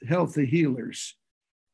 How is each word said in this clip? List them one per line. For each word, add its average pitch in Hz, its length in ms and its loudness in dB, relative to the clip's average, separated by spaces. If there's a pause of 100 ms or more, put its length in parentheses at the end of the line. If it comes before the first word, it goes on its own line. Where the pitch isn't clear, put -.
healthy 156 380 2
healers. 131 680 0 (600)